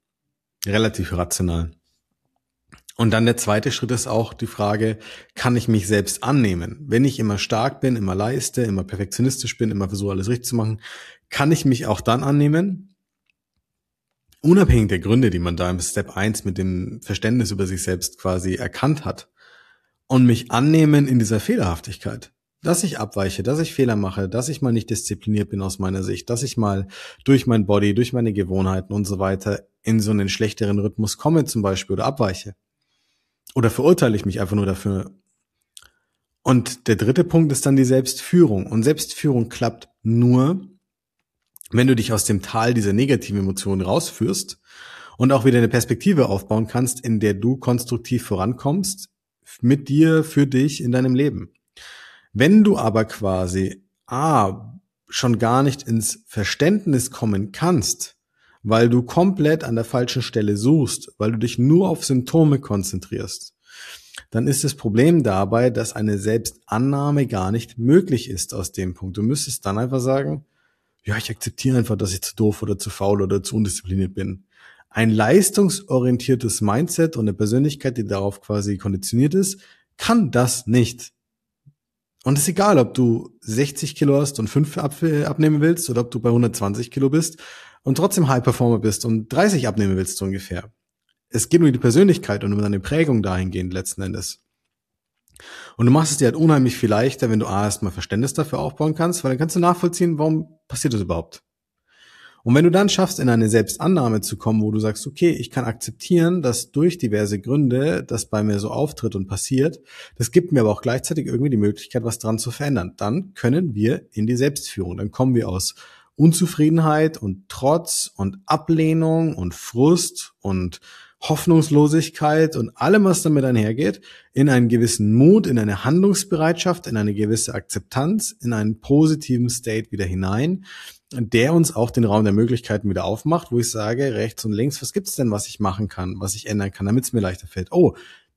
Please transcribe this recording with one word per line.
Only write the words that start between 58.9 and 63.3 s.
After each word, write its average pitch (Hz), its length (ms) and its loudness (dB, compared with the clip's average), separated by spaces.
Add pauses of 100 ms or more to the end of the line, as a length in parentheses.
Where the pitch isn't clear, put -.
komplett 160 600 0
an 117 120 -4
der 117 100 -2
falschen 123 380 -4
Stelle 104 340 -2
suchst, 131 640 0
weil 107 120 0
du 117 60 -4
dich 120 220 -4
nur 160 280 4
auf 160 160 -4
Symptome 139 560 2
konzentrierst, 101 920 -6 (800)